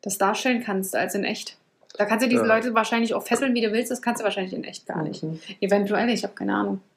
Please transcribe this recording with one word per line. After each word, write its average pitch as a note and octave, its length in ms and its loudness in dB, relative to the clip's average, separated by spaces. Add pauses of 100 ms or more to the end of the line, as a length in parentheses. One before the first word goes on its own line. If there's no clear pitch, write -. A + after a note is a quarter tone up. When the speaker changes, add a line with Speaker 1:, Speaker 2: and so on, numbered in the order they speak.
Speaker 1:
das G3+ 160 -8
darstellen A3 460 0
kannst F#3+ 320 -4
als F3 200 -2
in - 80 -2
echt. - 340 -8 (400)
Da G#3 80 2
kannst A3 200 2
du A#3+ 40 2
diese A#3 160 4
Speaker 2:
Ja. A3 100 4
Speaker 1:
Leute A#3 180 0
wahrscheinlich A3+ 400 0
auch - 100 -2
fesseln, B3 320 0
wie A#3 60 0
du A3 100 0
willst, B3 200 -2
das A#3+ 100 -6
kannst A#3 200 -4
du - 20 -6
wahrscheinlich F#3+ 300 -2
in - 100 -8
echt - 240 -14
gar E3 160 -4
nicht. - 200 -6
Speaker 3:
Okay. D#3+ 140 -6 (240)
Speaker 1:
Eventuell, G3+ 480 6
ich G3+ 140 0
hab G3 120 -8
keine G3 200 -2
Ahnung. G3+ 260 0 (160)